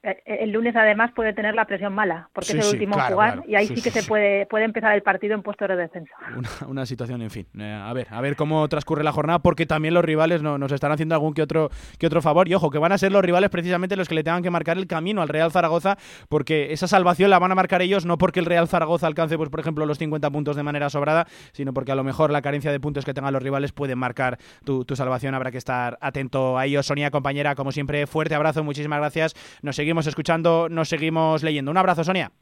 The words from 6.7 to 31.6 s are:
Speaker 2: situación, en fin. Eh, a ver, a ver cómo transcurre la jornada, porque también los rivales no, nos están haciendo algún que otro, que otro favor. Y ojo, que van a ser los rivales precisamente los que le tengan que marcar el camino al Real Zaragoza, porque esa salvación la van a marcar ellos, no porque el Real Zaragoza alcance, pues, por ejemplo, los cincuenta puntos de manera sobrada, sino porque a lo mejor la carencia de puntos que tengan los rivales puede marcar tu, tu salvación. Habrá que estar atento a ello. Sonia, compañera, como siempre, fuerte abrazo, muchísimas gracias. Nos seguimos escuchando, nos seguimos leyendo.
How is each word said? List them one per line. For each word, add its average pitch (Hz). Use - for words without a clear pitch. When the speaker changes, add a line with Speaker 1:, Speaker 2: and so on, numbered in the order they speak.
Speaker 2:
situación, 120
en 110
fin. 101
Eh, 104
a 107
ver, 123
a 110
ver 143
cómo 151
transcurre 151
la 151
jornada, 151
porque 165
también 156
los 175
rivales 160
no, 151
nos 139
están 143
haciendo 156
algún 156
que 156
otro, 156
que -
otro 165
favor. 165
Y 170
ojo, 180
que 143
van 165
a 202
ser 190
los 196
rivales 180
precisamente 180
los 185
que 170
le 156
tengan 165
que 180
marcar 170
el 190
camino 180
al 151
Real 160
Zaragoza, 175
porque 147
esa 160
salvación 180
la 185
van 180
a 185
marcar 185
ellos, 185
no 175
porque 180
el 170
Real 170
Zaragoza 165
alcance, 160
pues, 156
por 147
ejemplo, 151
los 151
cincuenta 151
puntos 147
de 143
manera 147
sobrada, 147
sino 135
porque 131
a 135
lo 135
mejor 135
la 147
carencia 143
de 143
puntos 139
que 143
tengan 139
los 135
rivales 139
puede 135
marcar 127
tu, 131
tu 131
salvación. 131
Habrá 131
que 123
estar 123
atento 131
a 131
ello. 143
Sonia, 143
compañera, 143
como 135
siempre, 147
fuerte 156
abrazo, 151
muchísimas 147
gracias. 156
Nos 143
seguimos 151
escuchando, 165
nos 165
seguimos 160
leyendo. 147